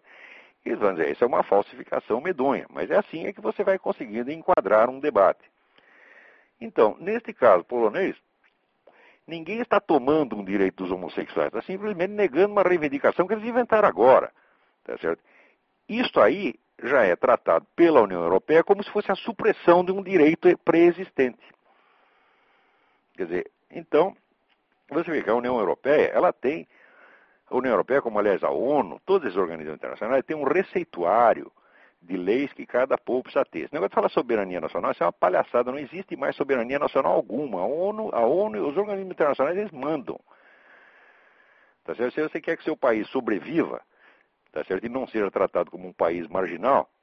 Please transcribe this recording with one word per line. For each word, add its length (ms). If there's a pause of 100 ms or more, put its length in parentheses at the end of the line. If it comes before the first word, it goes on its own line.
(640)
Eles 140
vão 160
dizer, 160
isso 120
é 40
uma 160
falsificação 760
medonha, 520
mas 180
é 80
assim 300
é 40
que 80
você 240
vai 140
conseguindo 540
enquadrar 580
um 100
debate. 480 (1120)
Então, 400
neste 340
caso 300
polonês, 520 (1120)
ninguém 320
está 200
tomando 560
um 80
direito 340
dos 140
homossexuais, 580
está 120
simplesmente 520
negando 400
uma 100
reivindicação 640
que 60
eles 120
inventaram 420
agora, 440 (520)
tá 140
certo? 240 (680)
Isto 320
aí 360 (260)
já 220
é 120
tratado 600
pela 260
União 220
Europeia 400
como 200
se 60
fosse 220
a 40
supressão 720
de 60
um 100
direito 560
pré-existente. 800 (1800)
Quer 120
dizer, 260 (180)
então, 480 (720)
você 220
vê 100
que 80
a 60
União 240
Europeia, 480
ela 260
tem, 340 (800)
a 80
União 180
Europeia, 280
como 160
aliás 260
a 60
onu, 560
todos 220
esses 100
organismos 380
internacionais, 500
têm 100
um 80
receituário 1080 (500)
de 160
leis 340
que 140
cada 320
povo 260
precisa 220
ter. 140
Esse 140
negócio 160
de 60
falar 140
soberania 500
nacional, 320
isso 120
é 20
uma 80
palhaçada, 580
não 80
existe 360
mais 200
soberania 440
nacional 340
alguma. 480
A 40
onu, 480
a 120
onu 320
e 20
os 160
organismos 380
internacionais, 440
eles 140
mandam. 480 (1600)
Tá 120
certo? 180
Se 80
você 200
quer 160
que 60
seu 120
país 340
sobreviva, 720 (720)
tá 120
certo? 220
E 40
não 180
seja 220
tratado 400
como 180
um 60
país 340
marginal, 640 (140)